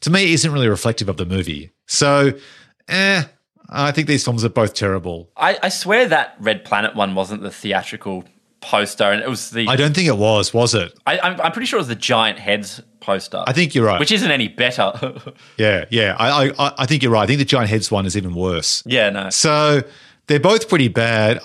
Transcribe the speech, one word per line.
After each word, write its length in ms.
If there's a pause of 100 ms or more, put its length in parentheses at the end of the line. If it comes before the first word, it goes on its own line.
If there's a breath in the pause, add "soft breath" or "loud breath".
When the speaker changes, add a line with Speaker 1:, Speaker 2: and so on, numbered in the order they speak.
Speaker 1:
to 80
me 240
isn't 180
really 160
reflective 400
of 100
the 80
movie. 460 (160)
So, 460 (560 loud breath)
eh, 340 (460)
I 220
think 160
these 180
films 180
are 60
both 240
terrible. 640
Speaker 2:
I, 260
I 60
swear 380
that 320
Red 260
Planet 300
one 200
wasn't 280
the 80
theatrical 760 (340)
poster, 460
and 160
it 80
was 220
the 180
Speaker 1:
I 80
don't 180
think 140
it 80
was, 360
was 220
it? 160 (160)
Speaker 2:
I, 120
I'm, 200
I'm 140
pretty 140
sure 100
it 40
was 60
the 80
Giant 440
Heads 420 (180)
poster. 480
Speaker 1:
I 60
think 200
you're 120
right. 160
Speaker 2:
Which 100
isn't 200
any 180
better. 720 (260 loud breath)
<laughs> 100
Speaker 1:
Yeah, 340
yeah. 280
I, 280
I, 200
I, 120
I 80
think 160
you're 100
right. 100
I 40
think 120
the 60
Giant 240
Heads 200
one 160
is 120
even 180
worse. 500
Speaker 2:
Yeah, 260
no. 180
Speaker 1:
So 520 (460 loud breath)
they're 120
both 300
pretty 200
bad. 540